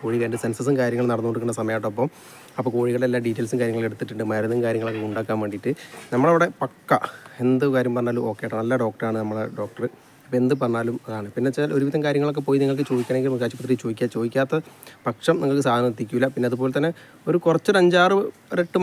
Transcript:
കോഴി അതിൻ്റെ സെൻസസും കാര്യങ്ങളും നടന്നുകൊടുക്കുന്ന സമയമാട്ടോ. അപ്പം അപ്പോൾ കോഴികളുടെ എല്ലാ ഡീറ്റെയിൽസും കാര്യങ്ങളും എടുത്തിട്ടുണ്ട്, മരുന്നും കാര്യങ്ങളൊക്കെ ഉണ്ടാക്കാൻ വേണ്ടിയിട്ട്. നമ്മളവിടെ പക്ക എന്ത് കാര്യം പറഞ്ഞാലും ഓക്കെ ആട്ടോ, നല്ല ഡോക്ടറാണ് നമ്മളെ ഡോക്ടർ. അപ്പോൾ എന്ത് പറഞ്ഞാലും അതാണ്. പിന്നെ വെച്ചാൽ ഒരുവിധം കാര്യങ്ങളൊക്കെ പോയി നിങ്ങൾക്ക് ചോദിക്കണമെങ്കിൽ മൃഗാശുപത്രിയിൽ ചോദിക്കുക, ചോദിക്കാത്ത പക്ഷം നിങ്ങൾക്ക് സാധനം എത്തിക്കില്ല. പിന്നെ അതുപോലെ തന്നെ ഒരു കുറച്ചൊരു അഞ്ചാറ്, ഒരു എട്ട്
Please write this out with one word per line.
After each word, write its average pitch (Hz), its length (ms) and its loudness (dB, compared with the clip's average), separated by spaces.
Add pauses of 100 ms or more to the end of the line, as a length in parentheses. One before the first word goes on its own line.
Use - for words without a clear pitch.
കോഴി 113 240 -2
അതിൻ്റെ 113 180 -4
സെൻസസും 120 380 0
കാര്യങ്ങളും 120 320 0
നടന്നുകൊടുക്കുന്ന 113 480 -2
സമയമാട്ടോ. 110 320 -2
അപ്പം 123 160 0 (480)
അപ്പോൾ 123 180 -2
കോഴികളുടെ 123 360 2
എല്ലാ 123 160 0
ഡീറ്റെയിൽസും 117 360 -2
കാര്യങ്ങളും 113 280 0
എടുത്തിട്ടുണ്ട്, 110 420 -8
മരുന്നും 110 340 0
കാര്യങ്ങളൊക്കെ 110 440 -2
ഉണ്ടാക്കാൻ 110 340 -2
വേണ്ടിയിട്ട്. 104 280 -4 (420)
നമ്മളവിടെ 165 340 6 (120)
പക്ക - 380 -2 (460)
എന്ത് 131 200 4 (120)
കാര്യം 123 220 2
പറഞ്ഞാലും 120 340 0
ഓക്കെ 104 160 -8
ആട്ടോ, - 140 -6
നല്ല 120 120 2 (100)
ഡോക്ടറാണ് 110 380 -2
നമ്മളെ 107 240 -4 (140)
ഡോക്ടർ. 104 240 -6 (400)
അപ്പോൾ 127 140 -2
എന്ത് 127 220 4
പറഞ്ഞാലും 117 340 0 (100)
അതാണ്. 107 300 -8
പിന്നെ 123 140 0
വെച്ചാൽ 147 260 -2
ഒരുവിധം 143 300 0
കാര്യങ്ങളൊക്കെ 143 420 0
പോയി 139 140 4
നിങ്ങൾക്ക് 139 280 2
ചോദിക്കണമെങ്കിൽ 131 440 0
മൃഗാശുപത്രിയിൽ 123 500 -2
ചോദിക്കുക, 120 320 -2
ചോദിക്കാത്ത 131 440 0 (460)
പക്ഷം 131 360 0
നിങ്ങൾക്ക് 139 260 2
സാധനം 120 240 2
എത്തിക്കില്ല. 120 420 0
പിന്നെ 123 160 0
അതുപോലെ 127 280 0
തന്നെ 160 140 2 (380)
ഒരു 170 160 2
കുറച്ചൊരു 170 360 4
അഞ്ചാറ്, 180 360 6 (340)
ഒരു 180 140 2
എട്ട് 180 180 -2